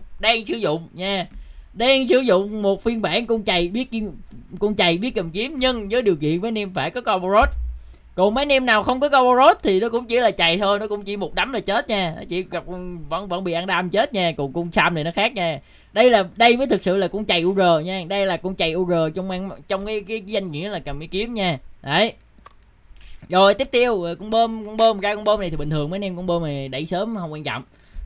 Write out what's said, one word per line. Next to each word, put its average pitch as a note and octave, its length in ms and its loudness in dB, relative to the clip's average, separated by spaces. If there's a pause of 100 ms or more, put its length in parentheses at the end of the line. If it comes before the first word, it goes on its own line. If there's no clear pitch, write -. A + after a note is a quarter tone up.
(200)
đang A3 260 2
sử - 80 -4
dụng E3 380 -2
nha. F#3 340 -4 (460)
Đang C4 360 2
sử B3+ 100 6
dụng G#3 440 2
một G3 200 0
phiên A#3 200 -2
bản G3+ 240 0
con A3+ 180 -2
chày F3 240 0
biết A#3+ 220 -4
kim, G#3+ 220 -6 (460)
con G#3 180 0
chày F3 220 2
biết A#3+ 120 -2
cầm F3 200 -4
kiếm, A#3 280 -4
nhưng B3 300 0
với A#3+ 140 0
điều F#3+ 140 2
kiện D3+ 240 -2
mấy A3 80 -4
anh A3 100 -4
em G3 160 -6
phải D3 160 -2
có B3 100 -8
con G#3 220 0
Boros. G3 340 4 (580)
Còn G#3 200 2
mấy C4+ 80 0
anh C#4+ 100 2
em C4 140 4
nào G#3+ 160 4
không B3+ 180 0
có D4 80 2
con C4+ 160 6
Boros B3+ 380 8
thì F#3+ 180 2
nó A#3 80 0
cũng A#3 180 -2
chỉ A3+ 140 2
là A3+ 100 4
chày E3+ 280 2
thôi, G3+ 200 2
nó G#3+ 80 -6
cũng G#3 160 -6
chỉ G3+ 140 -6
một F#3 180 -6
đấm G#3 180 -2
là A3+ 80 -2
chết G3+ 280 -2
nha. F#3+ 280 -2
Nó - 120 -14
chỉ F3+ 220 -4
gặp, E3+ 140 -8 (440)
vẫn, F#3 200 -6
vẫn F3+ 160 -4
bị F3 80 -2
ăn E3+ 140 -4
đam F3+ 240 0
chết A3+ 220 0
nha. F3+ 240 0
Còn C#3 160 -4
con E3+ 200 -6
Sam F3 220 2
này D3+ 100 -2
nó E3 60 -2
khác A3 240 -2
nha. E3+ 260 -2 (320)
Đây A#3+ 180 6
là, G3 260 4
đây A#3 200 6
mới C4+ 100 0
thực A3+ 180 0
sự F#3 120 2
là F#3+ 120 0
con G3+ 160 -6
chày F3 180 0
U F#3 120 0
R F3 300 4
nha. F#3 240 -6
Đây G3 180 0
là F3+ 100 0
con F#3 200 -6
chày E3 160 0
U F3+ 140 0
R F3 60 0 (220)
trong F#3+ 140 -6
mang, F#3 220 -6 (180)
trong G3 180 -4
cái, G#3+ 140 -4
cái, A3 200 -8
cái G3 120 -14
danh F#3+ 200 -4
nghĩa D#3+ 160 -6
là G3 100 -6
cầm C#3+ 200 -8
cái D#3 100 -12
kiếm A#3 260 -6
nha. F#3 240 -2 (240)
Đấy. E3 300 0 (1160)
Rồi G3 260 6
tiếp G3+ 180 -2
theo, A#3+ 300 2
ờ, E3+ 120 -4
con F#3+ 160 -10
Bơm, A3+ 360 0
con G#3+ 100 -10
Bơm A3 240 4
ra, G3+ 140 -2
con G#3 100 -8
Bơm G#3 160 2
này F3+ 100 -4
thì D#3 60 -6
bình D3 140 -4
thường D3+ 200 -2
mấy F#3 60 -4
anh G3+ 80 -4
em, F#3 120 -6
con F3+ 100 -8
Bơm E3+ 160 0
này C#3+ 260 -6
đẩy C3+ 180 -6
sớm G#3+ 300 -4
không E3+ 160 -8
quan D3+ 120 -10
trọng. C3 180 -4 (440)